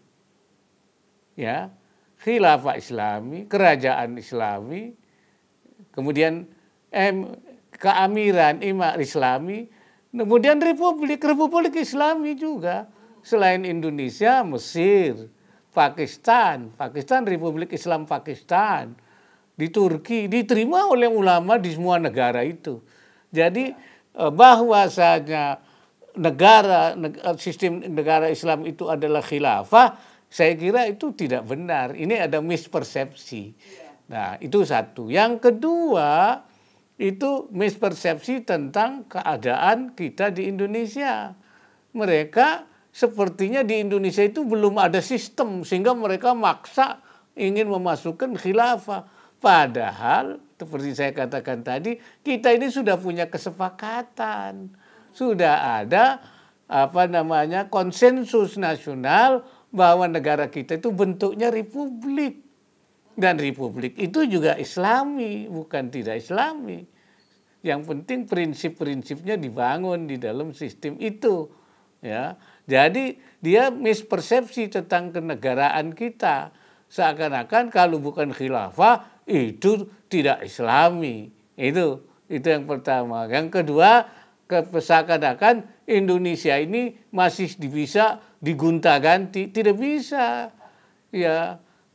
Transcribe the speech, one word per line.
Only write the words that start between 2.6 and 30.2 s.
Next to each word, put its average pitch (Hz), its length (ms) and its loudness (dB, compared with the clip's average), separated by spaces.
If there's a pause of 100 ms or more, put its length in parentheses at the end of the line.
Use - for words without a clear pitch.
Islami, 117 720 -8
kerajaan 131 720 2
Islami, 120 720 -8 (960)
kemudian, 156 560 -2 (480)
em, 190 400 0 (480)
keamiran, 190 800 4
imarat 185 400 -2
Islami, 147 640 -2 (480)
kemudian 240 480 4
republik, 320 560 0
republik 311 640 0
Islami 294 560 -2
juga. 214 480 -6 (400)
Selain 190 400 2
Indonesia, 170 760 0
Mesir, 160 880 0 (420)
Pakistan, 151 1000 0
Pakistan, 143 500 -2
Republik 170 480 -4
Islam 160 380 -4
Pakistan, 151 880 -2 (540)
di 156 180 -6
Turki, 190 560 0
diterima 240 640 0
oleh 247 160 4
ulama 196 560 4
di 180 140 -4
semua 175 260 0
negara 123 400 0
itu. 156 400 -6 (480)
Jadi, 180 420 0 (440)
eh, 151 180 0
bahwasanya 170 1300 6 (560)
negara, 175 800 6
neg-, 156 240 -8
eh, 170 160 -2
sistem 175 420 -6 (140)
negara 156 340 2
Islam 160 380 -2
itu 165 240 -8
adalah 151 320 -2
khilafah, 143 720 4 (360)